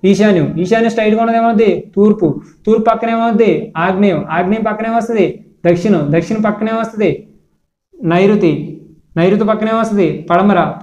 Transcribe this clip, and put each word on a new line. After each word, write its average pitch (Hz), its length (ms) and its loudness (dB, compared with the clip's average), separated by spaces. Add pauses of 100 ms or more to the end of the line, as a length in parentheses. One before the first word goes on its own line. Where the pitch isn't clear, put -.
ఈశాన్యం. 185 540 2
ఈశాన్యం 226 300 0
స్ట్రైట్గా 220 320 0
ఉన్నది 226 160 0
ఏమవుద్ది? 226 580 0
తూర్పు. 202 460 2 (240)
తూర్పు 220 240 2
పక్కన 226 200 0
ఏమవుద్ది? 226 680 0
ఆగ్నేయం. 185 520 0
ఆగ్నేయం 180 340 -2
పక్కన 214 240 -4
ఏమొస్తుంది? 226 580 -2 (220)
దక్షిణం. 175 340 2 (140)
దక్షిణం 214 260 -2
పక్కన 214 280 -2
ఏమొస్తుంది? 220 580 -4 (760)
నైరుతి. 180 800 0 (360)
నైరుతి 190 260 2
పక్కన 214 260 -2
ఏమొస్తుంది? 208 600 -2
పడమర. 180 540 2